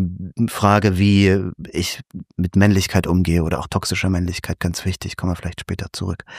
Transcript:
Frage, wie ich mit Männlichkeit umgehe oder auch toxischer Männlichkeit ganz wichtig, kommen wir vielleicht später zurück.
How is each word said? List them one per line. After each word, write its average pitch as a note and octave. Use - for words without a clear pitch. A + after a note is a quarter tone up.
Frage, G2+
wie G2
ich -
mit F2+
Männlichkeit G2
umgehe E2+
oder E2
auch -
toxischer -
Männlichkeit F2
ganz -
wichtig, -
kommen F2
wir -
vielleicht F2
später -
zurück. F#2